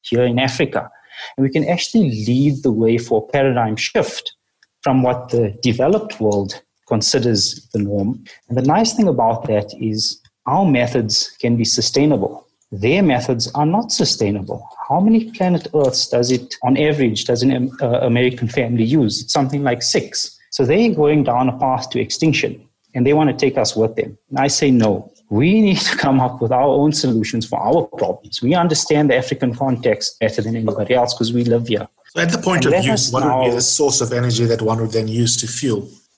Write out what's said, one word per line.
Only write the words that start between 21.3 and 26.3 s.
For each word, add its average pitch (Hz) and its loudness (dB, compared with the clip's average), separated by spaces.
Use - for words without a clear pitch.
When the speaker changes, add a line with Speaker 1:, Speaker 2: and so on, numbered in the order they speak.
Speaker 1:
a 123 -4
path 131 -2
to 117 -4
extinction, - -2
and 123 2
they 143 4
want 151 4
to - -4
take 139 0
us - -2
with 110 0
them. - -6
And 135 -4
I 139 0
say, 143 0
"No, 110 2
we 165 2
need 196 4
to - -2
come 135 2
up 127 -2